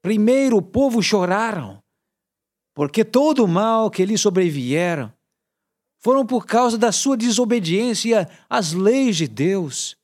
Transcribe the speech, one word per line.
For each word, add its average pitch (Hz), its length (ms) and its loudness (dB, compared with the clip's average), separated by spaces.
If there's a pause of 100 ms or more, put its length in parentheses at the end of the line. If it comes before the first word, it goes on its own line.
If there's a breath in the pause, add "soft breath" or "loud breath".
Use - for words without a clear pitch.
Primeiro 226 580 2
o 180 40 0
povo 240 400 0
choraram, 180 800 -2 (880)
porque 147 320 -2
todo 262 400 2
o 196 40 2
mal 220 420 0
que 185 140 0
lhes 208 160 -2
sobrevieram 160 920 -2 (880)
foram 269 260 2
por 226 220 -4
causa 233 320 0
da 214 140 2
sua 269 240 0
desobediência 220 1120 0 (180 loud breath)
às 180 240 -2
leis 214 440 2
de 156 100 -2
Deus. 143 760 -4